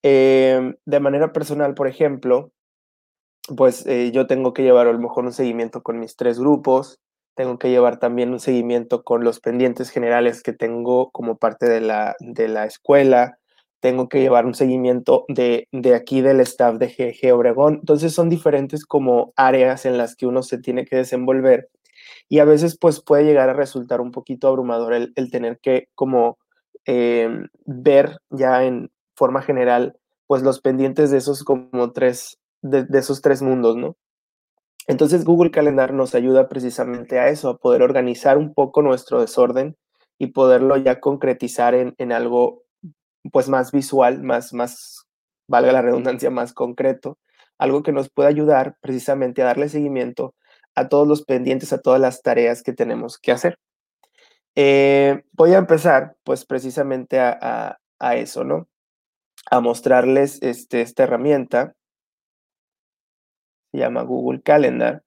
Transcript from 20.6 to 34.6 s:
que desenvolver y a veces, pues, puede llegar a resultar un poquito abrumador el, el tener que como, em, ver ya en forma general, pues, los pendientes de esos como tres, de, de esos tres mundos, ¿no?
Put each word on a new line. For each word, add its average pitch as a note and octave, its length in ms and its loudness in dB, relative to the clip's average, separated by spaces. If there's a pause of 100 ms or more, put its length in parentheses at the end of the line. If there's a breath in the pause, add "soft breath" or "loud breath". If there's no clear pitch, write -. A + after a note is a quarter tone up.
que C3 120 -6
desenvolver B2+ 760 0 (580 loud breath)
y D3 120 4
a D3 60 8
veces, D#3 300 4
pues, D#3 260 0
puede D3 220 4
llegar C#3+ 260 4
a C3 40 -2
resultar B2+ 480 -4
un B2 100 -8
poquito B2+ 360 -6
abrumador A#2+ 460 -2
el, A#2+ 220 -4
el B2+ 140 -6
tener A#2+ 300 -6
que B2+ 340 -2
como, B2 460 -2 (460)
em, A#2+ 640 -2 (160)
ver C#3 520 2 (140)
ya C3 340 0
en B2+ 240 -6 (260)
forma C3 280 0
general, B2+ 520 0 (300)
pues, C3+ 160 0
los C3 180 0
pendientes C3+ 520 0
de C#3 80 2
esos C#3 240 -6
como B2+ 480 -2
tres, B2+ 480 -4 (240)
de, C3+ 200 0
de C3 140 -2
esos C3+ 240 -2
tres C#3 220 0
mundos, B2 340 0
¿no? C#3+ 180 -8 (920)